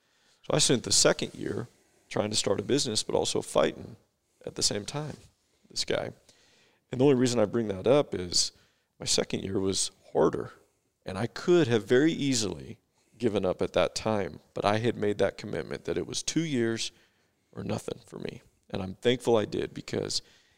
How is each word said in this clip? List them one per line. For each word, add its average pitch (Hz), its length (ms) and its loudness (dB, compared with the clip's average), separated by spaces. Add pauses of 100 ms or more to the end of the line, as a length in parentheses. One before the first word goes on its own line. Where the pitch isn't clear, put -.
(460)
So - 80 0
I 151 40 4
spent 131 260 2
the 101 80 -2
second - 420 4
year - 340 -6 (400)
trying 107 220 -2
to 107 60 -2
start 104 240 2
a - 20 -6
business, 117 400 0
but - 120 -2
also - 280 0
fighting - 540 0 (500)
at - 80 -10
the - 80 -4
same 104 240 0
time, 147 320 -8 (520)
this - 140 -6
guy. - 260 -2 (800)
And 127 100 -4
the 131 40 6
only 143 120 6
reason 120 220 2
I 107 60 4
bring 110 240 -2
that 95 180 -4
up 139 280 4
is 87 360 -2 (480)
my - 80 -10
second - 380 -2
year 98 160 -2
was 95 320 -2 (200)
harder. - 400 2 (540)
And 95 100 -8
I 113 120 -4
could 175 400 4
have 113 180 4
very 139 260 4
easily 110 640 -2 (380)
given 104 280 0
up 90 180 0
at 87 120 -2
that 87 200 2
time, 104 460 -4 (140)
but - 100 -4
I 104 140 2
had 117 180 0
made 104 220 -2
that 101 200 0
commitment 76 460 -8
that 85 120 -4
it 87 100 -4
was - 160 -6
two - 200 -2
years 117 480 -2 (640)
or - 100 -10
nothing - 440 -6
for - 120 -16
me. - 240 -10 (280)
And 101 120 -4
I'm 92 120 -6
thankful 123 420 2
I 104 80 2
did, - 280 -4
because - 480 -4 (380)